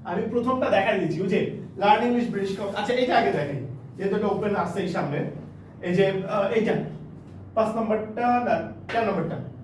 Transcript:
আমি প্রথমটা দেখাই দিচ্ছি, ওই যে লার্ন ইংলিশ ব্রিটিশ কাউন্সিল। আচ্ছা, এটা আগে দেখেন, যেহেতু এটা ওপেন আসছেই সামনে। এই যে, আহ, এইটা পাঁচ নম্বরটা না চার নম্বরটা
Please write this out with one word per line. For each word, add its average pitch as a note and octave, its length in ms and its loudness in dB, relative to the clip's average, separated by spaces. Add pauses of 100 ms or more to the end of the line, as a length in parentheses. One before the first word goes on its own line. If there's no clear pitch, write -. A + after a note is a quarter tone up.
আমি F3+ 260 -4
প্রথমটা A#3+ 400 0
দেখাই G3 300 4
দিচ্ছি, D#3 220 0
ওই G3 60 0
যে - 300 0 (200)
লার্ন G#3+ 260 6
ইংলিশ A#3+ 260 2
ব্রিটিশ G3 280 -2
কাউন্সিল। G3+ 240 -4
আচ্ছা, A#3+ 120 0
এটা B3+ 240 4
আগে G3 140 4
দেখেন, C#3+ 340 -2 (320)
যেহেতু G3 180 0
এটা G#3 120 2
ওপেন G3+ 280 0
আসছেই F3+ 320 -2
সামনে। - 440 -2 (500)
এই F3 120 -2
যে, F#3+ 140 6
আহ, F#3+ 440 0
এইটা G#3+ 220 2 (800)
পাঁচ A3 200 2
নম্বরটা A3 460 -2
না A#3+ 500 2 (220)
চার A3+ 140 2
নম্বরটা E3+ 280 -2 (280)